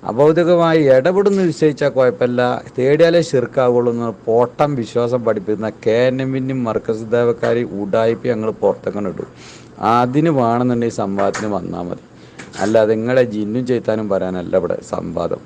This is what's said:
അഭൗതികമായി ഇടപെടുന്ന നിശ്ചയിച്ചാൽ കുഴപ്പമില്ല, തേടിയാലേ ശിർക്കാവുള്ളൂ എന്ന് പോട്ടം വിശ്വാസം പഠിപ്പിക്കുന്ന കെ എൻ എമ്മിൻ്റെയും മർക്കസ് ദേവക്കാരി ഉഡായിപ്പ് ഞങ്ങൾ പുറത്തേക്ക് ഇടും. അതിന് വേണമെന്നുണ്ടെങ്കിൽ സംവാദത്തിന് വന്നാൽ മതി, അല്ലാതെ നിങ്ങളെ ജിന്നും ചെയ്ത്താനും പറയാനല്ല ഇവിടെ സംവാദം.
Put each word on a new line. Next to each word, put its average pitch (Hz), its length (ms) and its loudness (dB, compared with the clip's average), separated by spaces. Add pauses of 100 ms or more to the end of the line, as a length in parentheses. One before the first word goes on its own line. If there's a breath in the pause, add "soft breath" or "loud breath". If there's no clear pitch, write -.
(100)
അഭൗതികമായി 160 680 4 (120)
ഇടപെടുന്ന 190 560 2
നിശ്ചയിച്ചാൽ 147 480 0
കുഴപ്പമില്ല, 123 440 2 (360)
തേടിയാലേ 160 440 4 (100)
ശിർക്കാവുള്ളൂ 123 600 2
എന്ന് 117 160 -4 (180)
പോട്ടം 120 440 2 (100)
വിശ്വാസം 120 460 -2
പഠിപ്പിക്കുന്ന 107 420 -2 (160)
കെ 113 120 2 (100)
എൻ 131 180 0
എമ്മിൻ്റെയും 131 440 -4
മർക്കസ് 110 440 -4
ദേവക്കാരി 120 500 0 (180)
ഉഡായിപ്പ് 113 520 -2
ഞങ്ങൾ 110 180 -2 (120)
പുറത്തേക്ക് 101 500 -2
ഇടും. - 160 -12 (640 loud breath)
അതിന് 127 460 2
വേണമെന്നുണ്ടെങ്കിൽ 117 640 0
സംവാദത്തിന് 98 520 -2
വന്നാൽ 87 360 -8
മതി, - 140 -12 (580 loud breath)
അല്ലാതെ 110 320 2
നിങ്ങളെ 123 300 0 (120)
ജിന്നും 107 340 -4
ചെയ്ത്താനും 110 420 -2
പറയാനല്ല 92 500 -4
ഇവിടെ 85 160 -4 (140)
സംവാദം. 85 540 -6